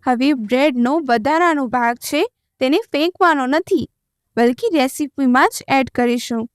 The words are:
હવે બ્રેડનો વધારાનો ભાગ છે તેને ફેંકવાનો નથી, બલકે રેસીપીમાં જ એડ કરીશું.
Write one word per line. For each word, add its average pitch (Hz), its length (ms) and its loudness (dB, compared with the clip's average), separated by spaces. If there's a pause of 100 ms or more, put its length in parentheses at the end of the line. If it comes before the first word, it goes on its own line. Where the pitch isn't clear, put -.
હવે 254 220 0 (180)
બ્રેડનો 254 460 0 (160)
વધારાનો 285 560 0 (100)
ભાગ 240 320 -2
છે 294 160 -2 (400)
તેને 269 160 2 (160)
ફેંકવાનો 320 560 0
નથી, 311 340 0 (540)
બલકે 247 380 0
રેસીપીમાં 269 800 0
જ - 200 -14
એડ 269 220 0
કરીશું. 240 440 -2 (140)